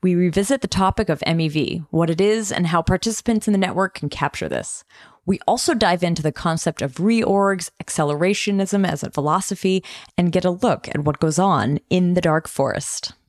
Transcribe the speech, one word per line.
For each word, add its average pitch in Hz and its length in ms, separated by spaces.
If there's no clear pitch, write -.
We 185 100
revisit 180 480
the 196 60
topic 196 420
of 151 160
M 165 160
E 160 80
V, 156 400
what 165 220
it 165 100
is, 208 300
and 175 160
how 165 160
participants 214 640
in 208 60
the 196 40
network 190 380
can - 120
capture - 400
this. - 380
We 190 220
also 254 260
dive 180 300
into 170 180
the 151 100
concept 160 500
of 131 140
reorgs, 196 760
accelerationism 190 1040
as 156 160
a - 80
philosophy, 185 720
and 175 160
get 180 140
a 180 60
look 185 380
at - 140
what 147 160
goes 156 200
on 147 400
in 180 240
the 180 80
dark 160 260
forest. - 680